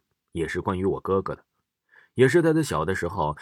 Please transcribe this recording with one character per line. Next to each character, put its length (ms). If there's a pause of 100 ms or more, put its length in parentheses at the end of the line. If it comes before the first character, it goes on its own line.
(300)
也 160
是 140
关 180
于 60
我 140
哥 220
哥 140
的。 80 (680)
也 160
是 120
在 120
他 100
小 220
的 100
时 140
候， 320